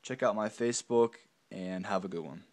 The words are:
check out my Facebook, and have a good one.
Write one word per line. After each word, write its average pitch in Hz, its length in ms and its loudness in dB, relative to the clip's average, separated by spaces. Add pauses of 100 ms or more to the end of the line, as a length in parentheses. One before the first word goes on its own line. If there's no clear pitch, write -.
check 127 220 -4
out 107 120 4
my 107 140 0
Facebook, 117 640 2 (360)
and 92 340 -6
have 98 180 0
a 98 60 -6
good 82 140 -6
one. 76 300 -12